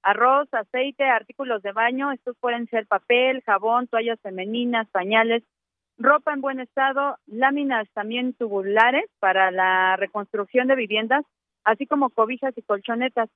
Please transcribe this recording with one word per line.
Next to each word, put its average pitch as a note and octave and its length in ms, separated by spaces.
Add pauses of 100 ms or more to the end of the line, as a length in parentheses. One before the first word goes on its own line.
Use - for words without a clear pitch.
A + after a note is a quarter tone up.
arroz, B3 500
aceite, B3+ 520
artículos A#3 580
de G3+ 80
baño. B3 400
Estos B3 300
pueden A#3+ 280
ser A3 180
papel, B3 600
jabón, A3+ 400
toallas A3+ 340
femeninas, A3 680
pañales, A3 560 (520)
ropa D4 360
en C#4 80
buen C4+ 180
estado, C4+ 680
láminas C4 680
también A#3+ 380
tubulares A3 720 (160)
para F#3+ 320
la F#3 440
reconstrucción G#3 720
de C4+ 80
viviendas, A3+ 500 (380)
así A3 240
como C#4 240
cobijas B3 460
y A3+ 60
colchonetas. A#3 720